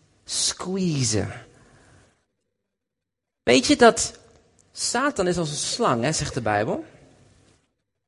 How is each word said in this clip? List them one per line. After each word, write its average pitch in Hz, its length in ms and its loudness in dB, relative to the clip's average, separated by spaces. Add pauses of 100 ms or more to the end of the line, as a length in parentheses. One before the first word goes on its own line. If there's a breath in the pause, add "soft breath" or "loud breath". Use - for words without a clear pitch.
(240)
squeezen. 147 1200 -4 (2000 soft breath)
Weet 247 220 4
je 294 100 4
dat - 440 4 (520)
Satan 247 560 -2
is 175 100 0
als 165 120 -2
een 147 60 -8
slang, 139 480 0
hè, 151 80 0
zegt 147 220 -4
de 131 80 -4
Bijbel. 110 440 0 (1200)